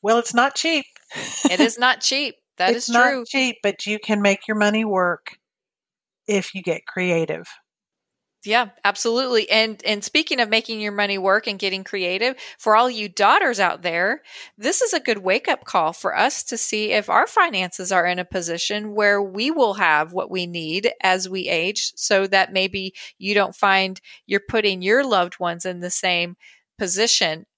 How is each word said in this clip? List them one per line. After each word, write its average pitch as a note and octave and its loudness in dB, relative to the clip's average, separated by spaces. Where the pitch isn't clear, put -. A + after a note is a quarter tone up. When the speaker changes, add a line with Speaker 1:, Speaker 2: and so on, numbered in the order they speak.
Speaker 1:
Well, A3 4
it's A#3 -2
not B3 2
cheap. D#4+ -2
Speaker 2:
It F#3 4
is A3+ 2
not B3 2
cheap. C4+ -2
That F#3 2
Speaker 1:
It's A#3+ -2
Speaker 2:
is A#3 -2
Speaker 1:
not B3 6
Speaker 2:
true. B3+ -4
Speaker 1:
cheap, C4 0
but G3 -2
you G#3 -4
can G#3 0
make G3 2
your G#3+ -2
money G#3 2
work F#3 -2
if G3+ -2
you F#3+ -12
get - -4
creative. E3 -2
Speaker 2:
Yeah, A3 0
absolutely. A#3 0
And, A3 0
and G#3 -2
speaking D4 -2
of A3+ 2
making A3+ -2
your G#3 -4
money G3+ -2
work G3 2
and G3+ -6
getting F#3+ -4
creative, G3 -2
for A3 4
all A#3+ 6
you G#3+ -6
daughters A#3 2
out F3 0
there, F3+ -2
this B3 0
is A4 0
a D#4+ 0
good G#3+ 0
wake-up G3 0
call E3 0
for - -4
us A#3+ 0
to - -6
see G#3+ -2
if G#3 0
our - 4
finances F#3+ -2
are F3+ 4
in F3+ 0
a F3+ -4
position F#3 -4
where G3+ 4
we G3+ -2
will B3+ 2
have E3 2
what F#3 -4
we F3+ -4
need E3+ -4
as F#3 2
we F#3 -6
age, E3+ -2
so G3 0
that F#3+ 2
maybe F#3+ -4
you G3 -4
don't G3+ 2
find F#3+ 0
you're G3+ -2
putting G#3 0
your A3 2
loved F#3 0
ones E3+ -4
in F3+ -8
the F3+ -8
same F3 -2
position E3+ 0